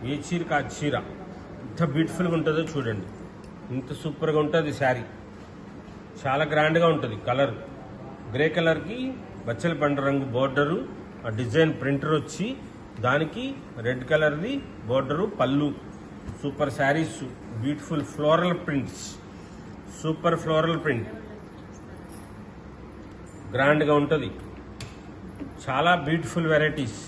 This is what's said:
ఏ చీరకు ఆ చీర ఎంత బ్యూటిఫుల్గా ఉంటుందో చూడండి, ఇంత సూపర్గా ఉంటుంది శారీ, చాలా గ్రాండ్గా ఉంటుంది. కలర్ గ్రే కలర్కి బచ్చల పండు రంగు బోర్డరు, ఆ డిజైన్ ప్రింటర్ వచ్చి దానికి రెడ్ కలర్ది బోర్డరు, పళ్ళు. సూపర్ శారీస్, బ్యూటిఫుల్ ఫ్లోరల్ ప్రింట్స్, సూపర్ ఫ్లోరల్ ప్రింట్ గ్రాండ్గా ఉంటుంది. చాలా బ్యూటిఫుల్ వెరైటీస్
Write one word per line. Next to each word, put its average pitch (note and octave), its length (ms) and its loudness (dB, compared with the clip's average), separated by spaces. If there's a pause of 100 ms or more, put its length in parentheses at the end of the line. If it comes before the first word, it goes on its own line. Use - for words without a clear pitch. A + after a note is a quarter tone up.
ఏ D3 60 0 (120)
చీరకు E3 320 0
ఆ C3+ 40 0 (140)
చీర C#3+ 200 0 (720)
ఎంత E3 240 2
బ్యూటిఫుల్గా E3 440 2
ఉంటుందో D#3 320 4
చూడండి, A2+ 380 -2 (680)
ఇంత C3 260 -4
సూపర్గా D3+ 440 2
ఉంటుంది D3+ 360 4
శారీ, B2+ 240 4 (1160)
చాలా C#3 220 2 (100)
గ్రాండ్గా D#3+ 400 6
ఉంటుంది. B2 240 0 (100)
కలర్ B2+ 260 4 (800)
గ్రే C#3+ 220 4
కలర్కి E3 420 2 (500)
బచ్చల E3 340 0
పండు C#3+ 260 4
రంగు C#3 260 2
బోర్డరు, C#3+ 440 4 (480)
ఆ A#2 120 0
డిజైన్ C#3 340 4 (100)
ప్రింటర్ C#3 360 2
వచ్చి E3 300 -2 (580)
దానికి D#3 400 2 (400)
రెడ్ B2+ 240 0
కలర్ది D#3 440 4 (360)
బోర్డరు, C#3+ 360 2 (140)
పళ్ళు. C#3+ 300 4 (720)
సూపర్ C#3+ 380 0
శారీస్, D3 440 2 (400)
బ్యూటిఫుల్ D3 500 -2
ఫ్లోరల్ E3 520 4
ప్రింట్స్, C3+ 400 -2 (960)
సూపర్ D#3+ 420 2
ఫ్లోరల్ D#3+ 400 2
ప్రింట్ A2+ 260 0 (2500)
గ్రాండ్గా D3 460 6
ఉంటుంది. C#3 280 2 (1400)
చాలా D3 280 6 (140)
బ్యూటిఫుల్ E3 460 2
వెరైటీస్ D3 540 2